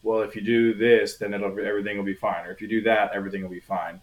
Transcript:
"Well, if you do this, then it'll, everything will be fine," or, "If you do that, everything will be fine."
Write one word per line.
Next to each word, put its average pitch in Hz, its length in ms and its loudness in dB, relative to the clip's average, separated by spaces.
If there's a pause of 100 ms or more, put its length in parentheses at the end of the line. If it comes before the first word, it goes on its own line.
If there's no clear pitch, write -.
"Well, 110 180 2
if 104 160 -6
you 104 60 -8
do 117 320 4
this, 110 420 4
then 101 180 -4
it'll, 101 240 -4
everything 104 380 -2
will 98 80 -4
be 98 100 -4
fine," 90 320 -4
or, 90 60 -14
"If 95 100 -16
you 104 60 -12
do 110 140 0
that, 107 320 2
everything 98 280 -6
will 92 80 -8
be 90 100 -12
fine." 87 420 -8